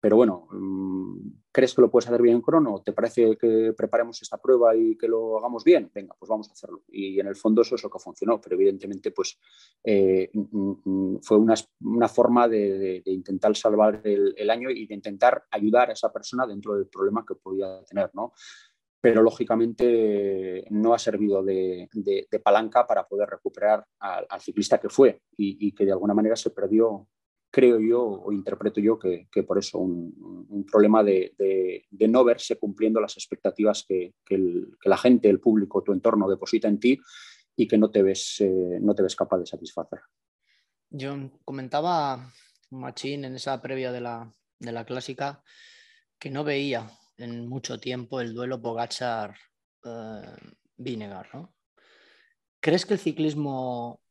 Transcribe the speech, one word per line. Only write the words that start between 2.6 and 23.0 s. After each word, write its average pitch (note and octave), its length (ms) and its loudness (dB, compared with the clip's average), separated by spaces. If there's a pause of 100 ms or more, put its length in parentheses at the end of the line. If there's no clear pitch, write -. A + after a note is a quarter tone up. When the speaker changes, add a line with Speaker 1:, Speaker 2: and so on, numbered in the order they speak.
Speaker 1:
¿Te G#2 100 -6
parece A2+ 440 2
que A2+ 400 2
preparemos A#2 460 -2
esta - 160 -12
prueba A#2 360 6
y A2+ 220 2
que A#2 100 -4
lo A2+ 320 -2
hagamos A#2 240 -6
bien? D3+ 320 6
Venga, G2 240 -14
pues - 100 -20
vamos A2 200 -4
a - 40 -20
hacerlo. - 360 -20
Y G2 320 -4
en G2 60 -4
el G2 100 -8
fondo A2 240 2
eso B2 140 2
es A2+ 80 -6
lo G#2 80 -10
que - 80 -16
funcionó, G#2 420 -4
pero - 160 -6
evidentemente, F#2+ 540 0
pues, - 280 -8 (460)
eh, F#2+ 480 2
mm, G2+ 400 -4 (120)
mm, F#2+ 380 -4
fue A2 140 4
una, A2+ 180 6 (260)
una A2+ 280 0
forma A#2+ 400 4
de, G2+ 300 0
de, F#2 260 -6
de F#2+ 80 -4
intentar F#2+ 420 -2
salvar G#2+ 500 2
el, G2+ 320 2
el G#2 140 -4
año B2 200 -2
y A2 160 -6
de G#2+ 80 -12
intentar G2+ 560 0
ayudar A2 400 2
a - 20 -6
esa - 180 -4
persona B2+ 360 -6
dentro G2+ 280 -8
del G2 120 -2
problema G2+ 420 -2
que G2 60 -8
podía F#2+ 500 -8
tener, G2 300 -4
¿no? A2 180 -8 (680)
Pero A2+ 200 6
lógicamente A2 1500 0
no G#2+ 240 2
ha A2+ 60 4
servido G2+ 440 0
de, F#2+ 500 -4
de, G2 380 -4
de G#2+ 100 -4
palanca A2 460 2
para G2 200 0